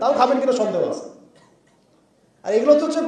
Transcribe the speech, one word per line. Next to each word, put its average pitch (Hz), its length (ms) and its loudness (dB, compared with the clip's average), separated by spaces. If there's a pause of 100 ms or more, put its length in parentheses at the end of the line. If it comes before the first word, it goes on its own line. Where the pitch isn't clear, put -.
তাও 247 120 0
খাবেন 254 280 0
কিনা 262 120 0
সন্দেহ 185 380 -2
আছে। - 160 -10 (1400)
আর 190 100 -4
এগুলো 254 220 4
তো 311 120 2
হচ্ছে 320 220 -4